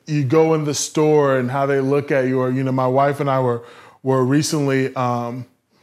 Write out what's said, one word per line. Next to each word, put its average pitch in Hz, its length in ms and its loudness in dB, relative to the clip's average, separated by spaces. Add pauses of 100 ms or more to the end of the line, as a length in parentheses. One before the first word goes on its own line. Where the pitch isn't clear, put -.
you 147 160 -2
go 160 300 2
in 156 100 0
the 147 100 -2
store 151 640 2
and 123 140 -2
how 139 140 -2
they 139 160 0
look 143 300 0
at 131 160 0
you, 131 120 0
or, 127 100 0
you 131 140 -2
know, 131 80 -2
my 131 160 0
wife 139 320 2
and 143 100 -2
I 131 100 0
were, 120 240 -2 (400)
were 131 200 2
recently, 135 720 0
um, 123 500 -4 (380)